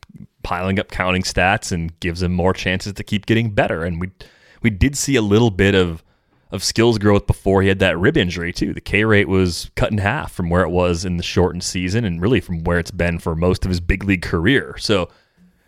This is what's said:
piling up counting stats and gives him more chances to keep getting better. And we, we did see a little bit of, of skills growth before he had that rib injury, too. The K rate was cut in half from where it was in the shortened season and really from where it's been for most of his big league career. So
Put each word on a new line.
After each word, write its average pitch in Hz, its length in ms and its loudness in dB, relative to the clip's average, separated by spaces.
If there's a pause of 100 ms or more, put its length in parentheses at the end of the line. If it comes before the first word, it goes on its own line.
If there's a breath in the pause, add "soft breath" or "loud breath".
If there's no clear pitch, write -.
(440)
piling 95 360 -2
up - 100 -6
counting 92 320 -2
stats 95 500 0
and 82 280 -6
gives 87 240 -4
him 87 100 0
more 90 200 2
chances 92 400 -4
to 104 100 -12
keep 104 220 -6
getting 113 260 2
better. 101 320 -2
And 87 160 -4
we, 190 100 -6 (520 loud breath)
we 117 80 4
did 131 280 0
see 139 180 0
a 117 60 4
little 107 300 4
bit 98 240 2
of, 87 280 0 (480)
of 95 120 -6
skills 113 340 2
growth 101 300 2
before 98 340 2
he 98 60 4
had 95 120 2
that 90 200 2
rib 135 180 2
injury, 87 360 -2
too. - 200 -4
The - 80 -12
K 104 240 0
rate 104 220 4
was 92 480 0
cut - 160 0
in 107 80 -2
half 107 320 -4
from 87 180 -4
where 90 140 4
it 80 60 -2
was 90 360 0
in 87 120 -4
the 85 60 -6
shortened 87 400 0
season 95 420 -2
and 85 160 -4
really 107 180 2
from 82 240 -8
where 87 160 0
it's 80 100 -6
been 87 300 -2
for 82 160 -4
most 90 300 0
of 95 40 -2
his 87 120 -2
big 95 240 -4
league 95 180 0
career. 90 560 -2
So 95 300 0 (580 soft breath)